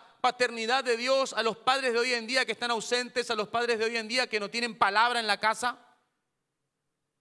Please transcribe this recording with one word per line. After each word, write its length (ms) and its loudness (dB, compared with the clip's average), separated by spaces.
paternidad 640 0
de 140 0
Dios 360 0
a 80 -2
los 160 0
padres 360 0
de 60 2
hoy 140 0
en 140 -4
día 180 2
que 60 -4
están 180 -4
ausentes, 640 -2
a 40 -2
los 120 -2
padres 320 0
de 60 0
hoy 120 -2
en 100 -6
día 200 0
que 120 -2
no 100 -6
tienen 280 -4
palabra 420 4
en 60 -2
la 140 2
casa, 400 -2